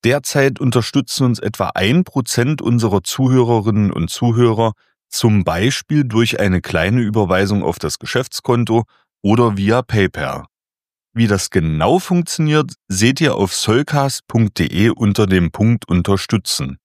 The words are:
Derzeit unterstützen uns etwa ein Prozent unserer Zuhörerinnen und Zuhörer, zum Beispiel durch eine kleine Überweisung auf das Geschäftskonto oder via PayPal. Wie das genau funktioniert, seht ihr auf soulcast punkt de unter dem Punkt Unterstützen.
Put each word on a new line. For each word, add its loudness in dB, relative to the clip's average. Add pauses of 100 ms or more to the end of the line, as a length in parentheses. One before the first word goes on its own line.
Derzeit 0
unterstützen 0
uns 0
etwa -4
ein 2
Prozent -2
unserer 2
Zuhörerinnen 2
und -4
Zuhörer, 2 (360)
zum 2
Beispiel -2
durch 0
eine 2
kleine 0
Überweisung 0
auf -4
das -6
Geschäftskonto -2 (380)
oder 2
via 0
PayPal. -4 (680)
Wie 2
das 0
genau 0
funktioniert, -2 (140)
seht 0
ihr 0
auf -2
soulcast -2
punkt 0
de 2
unter 0
dem 2
Punkt 0
Unterstützen. -2